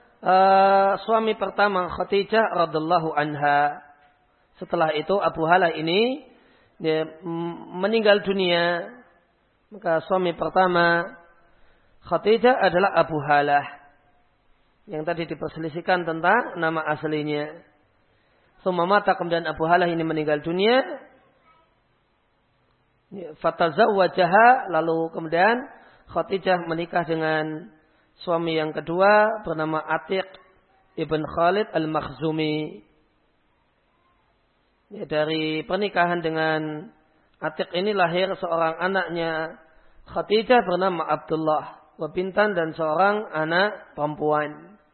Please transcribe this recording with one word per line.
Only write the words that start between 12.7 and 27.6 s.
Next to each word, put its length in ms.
Abu 240
Halah. 460
Yang 160
tadi 240
diperselisihkan 800
tentang 480
nama 240
aslinya. 640
Tsumma 240
mata, 280
kemudian 280
Abu 240
Halah 200
ini 120
meninggal 400
dunia. 400
Ya, 280
fatazawwajaha, 1300
lalu 400
kemudian 480
Khadijah 560
menikah 380
dengan 680